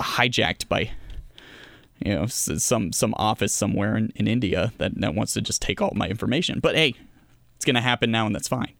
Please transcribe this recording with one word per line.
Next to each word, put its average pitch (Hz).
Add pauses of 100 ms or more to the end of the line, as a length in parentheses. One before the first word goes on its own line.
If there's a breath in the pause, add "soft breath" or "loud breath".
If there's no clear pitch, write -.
hijacked 120
by, - (1120 loud breath)
you 101
know, 80
s-, -
some, 107
some -
office 104
somewhere 104
in, 110
in 107
India 107
that, 104
that 85
wants 113
to 113
just -
take -
all 202
my 98
information. 113
But -
hey, 151 (640 soft breath)
it's -
gonna 123
happen 120
now, 110
and 104
that's -
fine. 127